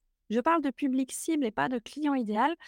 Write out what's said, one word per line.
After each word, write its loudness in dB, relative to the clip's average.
Je 2
parle 4
de 0
public -2
cible -2
et 0
pas 0
de -2
client -2
idéal 0